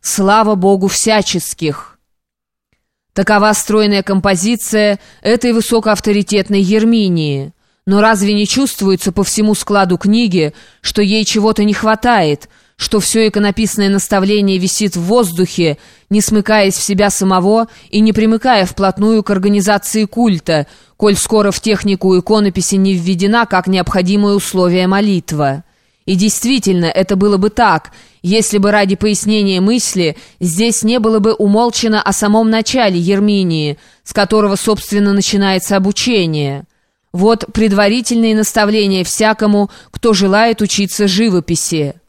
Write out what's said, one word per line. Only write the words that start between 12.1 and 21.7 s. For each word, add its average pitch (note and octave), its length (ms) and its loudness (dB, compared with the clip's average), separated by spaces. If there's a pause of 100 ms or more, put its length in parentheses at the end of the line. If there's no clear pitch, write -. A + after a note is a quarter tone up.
что - 240 -2
всё A3 260 0
иконописное G3+ 640 -2
наставление G3 680 0
висит F#3+ 380 -2
в E3+ 60 -4
воздухе, F3 760 0 (320)
не G#3 100 2
смыкаясь G#3 540 0
в - 80 -6
себя G3+ 260 0
самого F#3+ 600 0 (200)
и - 120 0
не G#3+ 120 4
примыкая A3 540 2
вплотную G3+ 560 0
к - 80 -6
организации G3+ 760 0
культа, F3+ 640 0 (320)
коль G3+ 180 2
скоро G#3 360 0
в - 80 -6
технику F#3+ 580 0